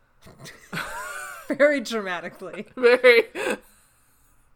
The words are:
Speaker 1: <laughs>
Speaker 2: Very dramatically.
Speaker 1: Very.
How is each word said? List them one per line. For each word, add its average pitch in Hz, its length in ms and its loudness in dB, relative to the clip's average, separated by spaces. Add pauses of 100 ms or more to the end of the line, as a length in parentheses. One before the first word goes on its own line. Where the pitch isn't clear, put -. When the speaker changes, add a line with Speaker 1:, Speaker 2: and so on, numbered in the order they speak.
(800)
Speaker 1:
<laughs> - 720 -12
Speaker 2:
Very 285 320 2
dramatically. 185 880 -10 (100)
Speaker 1:
Very. 247 480 6 (1300)